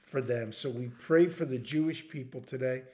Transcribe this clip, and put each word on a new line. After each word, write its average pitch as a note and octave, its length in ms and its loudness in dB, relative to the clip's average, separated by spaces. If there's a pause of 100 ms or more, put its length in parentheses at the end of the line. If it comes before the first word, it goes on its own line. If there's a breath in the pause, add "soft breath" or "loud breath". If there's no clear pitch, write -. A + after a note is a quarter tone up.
for C#3 200 -4
them. A#2 320 -2
So - 160 -6
we B2 180 -6
pray E3 400 6
for E3+ 160 -4
the C3 140 -2
Jewish D#3 500 -2
people B2+ 320 -10
today, B2+ 440 -4 (100)